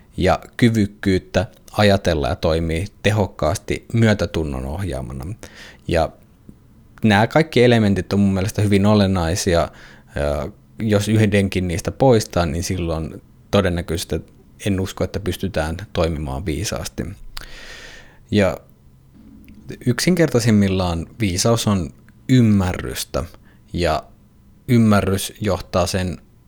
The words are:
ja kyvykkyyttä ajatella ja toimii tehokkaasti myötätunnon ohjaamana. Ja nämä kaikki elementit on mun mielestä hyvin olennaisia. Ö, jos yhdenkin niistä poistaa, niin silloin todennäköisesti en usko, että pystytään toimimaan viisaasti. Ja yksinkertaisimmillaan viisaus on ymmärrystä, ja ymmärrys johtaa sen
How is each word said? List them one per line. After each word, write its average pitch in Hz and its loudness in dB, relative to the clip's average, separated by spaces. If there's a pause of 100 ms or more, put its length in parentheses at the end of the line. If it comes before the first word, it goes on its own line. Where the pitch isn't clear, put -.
(160)
ja 87 2 (160)
kyvykkyyttä 101 0 (260)
ajatella 95 2
ja 78 -4
toimii 82 -2 (160)
tehokkaasti 98 -2
myötätunnon 85 0
ohjaamana. 67 -8 (540)
Ja 80 0 (960)
nämä 107 4
kaikki 139 2
elementit 107 2
on 101 2
mun 98 2
mielestä 98 -2
hyvin 101 2
olennaisia. 92 2 (480)
Ö, 71 -2 (280)
jos 104 0
yhdenkin 101 2
niistä 82 -4
poistaa, 110 2
niin 80 -4
silloin 82 -6 (280)
todennäköisesti 87 -2 (420)
en 95 0
usko, 95 -4
että 95 -6
pystytään 85 -4 (160)
toimimaan 78 -2
viisaasti. - -6 (1300)
Ja 98 2 (1300)
yksinkertaisimmillaan 104 0 (140)
viisaus 110 0
on 95 -2 (380)
ymmärrystä, 95 0 (480)
ja 78 -2 (640)
ymmärrys 104 2
johtaa 90 -2
sen 92 -4 (300)